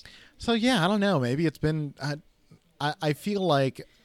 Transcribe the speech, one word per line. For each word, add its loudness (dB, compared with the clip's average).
So, -4
yeah, 2
I 2
don't 2
know. 2
Maybe 0
it's -2
been, -2
I, -6
I, -2
I 0
feel -4
like 2